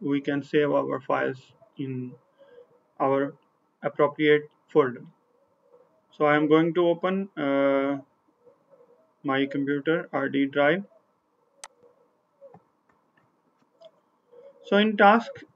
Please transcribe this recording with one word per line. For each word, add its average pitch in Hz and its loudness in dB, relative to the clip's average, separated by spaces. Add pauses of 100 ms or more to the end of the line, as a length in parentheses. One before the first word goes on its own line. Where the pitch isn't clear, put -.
we 143 -2
can 143 -4
save 147 0
our 139 -2
files 135 -6 (240)
in 131 -10 (880)
our 139 0 (480)
appropriate 147 0 (180)
folder. 131 0 (1040)
So - -4
I 147 4
am 151 2
going 160 2
to 175 0
open, 185 -4
uh, 139 0 (1200)
my 135 0
computer 143 -4
R 139 -4
D 139 -2
drive. 143 0 (3750)
So - -2
in 208 2
task 214 6 (240)